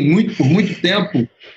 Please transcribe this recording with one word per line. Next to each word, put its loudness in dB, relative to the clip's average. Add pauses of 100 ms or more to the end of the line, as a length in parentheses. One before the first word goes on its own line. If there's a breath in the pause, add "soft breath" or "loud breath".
muito, 0
por 0
muito 0
tempo, -2 (300 loud breath)